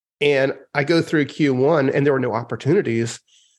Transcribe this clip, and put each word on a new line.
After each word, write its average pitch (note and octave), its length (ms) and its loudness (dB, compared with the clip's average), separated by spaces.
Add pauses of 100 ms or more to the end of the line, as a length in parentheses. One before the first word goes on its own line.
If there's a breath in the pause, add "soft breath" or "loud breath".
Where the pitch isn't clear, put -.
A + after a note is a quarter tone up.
(200)
and C#3 340 2 (200)
I D3 100 0
go E3 200 2
through D3+ 220 0
Q C#3+ 280 0
one C3+ 380 2
and C#3+ 140 0
there C#3+ 80 2
were C3+ 60 0
no B2 140 -2
opportunities, A#2+ 840 -2 (400 soft breath)